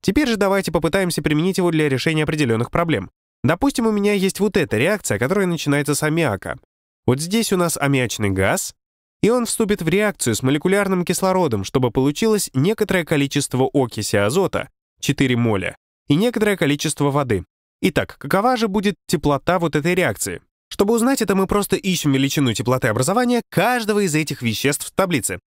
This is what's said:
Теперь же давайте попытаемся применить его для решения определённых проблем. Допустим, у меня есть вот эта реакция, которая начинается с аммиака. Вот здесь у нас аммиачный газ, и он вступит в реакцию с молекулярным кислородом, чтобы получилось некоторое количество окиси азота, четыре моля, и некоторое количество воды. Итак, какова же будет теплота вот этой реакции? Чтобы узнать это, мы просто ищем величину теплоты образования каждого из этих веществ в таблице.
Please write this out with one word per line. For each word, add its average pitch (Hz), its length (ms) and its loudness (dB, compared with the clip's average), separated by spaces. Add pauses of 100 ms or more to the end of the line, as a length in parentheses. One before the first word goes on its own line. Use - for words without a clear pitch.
Теперь 294 260 2
же 233 100 0
давайте 190 360 0
попытаемся 170 480 0
применить 160 380 0
его 175 120 2
для 156 200 2
решения 156 320 0
определённых 139 480 0
проблем. 147 400 -2 (340)
Допустим, 226 420 2
у 220 60 4
меня 208 220 2
есть 190 260 0
вот 202 160 0
эта 123 220 0
реакция, 151 400 0
которая 180 280 0
начинается 147 480 0
с - 80 -4
аммиака. 151 560 -2 (480)
Вот 131 140 2
здесь 202 320 0
у 196 40 2
нас 175 200 0
аммиачный 127 540 0
газ, 98 440 -2 (480)
и 196 80 4
он 240 160 2
вступит 208 360 -2
в 160 60 -2
реакцию 190 460 0
с - 80 -4
молекулярным 185 600 0
кислородом, 175 600 0
чтобы 127 260 0
получилось 165 640 0
некоторое 185 500 0
количество 139 680 0
окиси 117 440 -2
азота, 110 520 0 (320)
четыре 131 360 0
моля, 104 400 0 (320)
и 143 80 4
некоторое 208 400 0
количество 143 540 0
воды. 127 340 0 (360)
Итак, - 380 -2
какова 202 380 0
же 220 120 -2
будет 196 280 -2 (100)
теплота 147 520 0
вот 165 180 -2
этой 160 180 0
реакции? 117 480 -2 (260)
Чтобы 208 260 0
узнать 240 280 2
это, 202 120 0
мы 190 120 2
просто 202 300 0
ищем 175 360 0
величину 135 400 2
теплоты 123 360 0
образования 220 600 0
каждого 214 500 0
из 180 140 0
этих 151 280 -2
веществ 123 440 -2
в - 40 -12
таблице. 156 480 -2 (120)